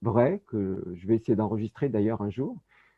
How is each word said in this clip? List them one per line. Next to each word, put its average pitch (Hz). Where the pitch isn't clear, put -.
vraie, 120
que 98
je 90
vais 113
essayer 113
d'enregistrer 107
d'ailleurs 107
un 104
jour. 165